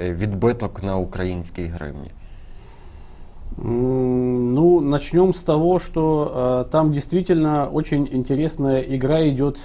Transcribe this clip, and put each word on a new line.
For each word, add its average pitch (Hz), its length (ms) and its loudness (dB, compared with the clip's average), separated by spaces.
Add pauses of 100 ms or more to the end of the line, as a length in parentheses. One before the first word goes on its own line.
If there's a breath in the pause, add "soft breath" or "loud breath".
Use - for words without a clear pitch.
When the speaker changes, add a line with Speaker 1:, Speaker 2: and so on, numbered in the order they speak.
Speaker 1:
е, 90 140 -2
відбиток 101 680 0
на 98 140 -2
українській 90 680 -4
гривні? 76 460 -10 (1500 soft breath)
Speaker 2:
М, 123 880 0
ну, 170 260 6
начнем 160 520 2
с - 100 -6
того, 165 360 4
что, 147 880 0
э, - 20 -14
там 156 220 4
действительно 156 800 2
очень 143 400 0
интересная 135 680 0
игра 135 420 0
идет, 139 420 2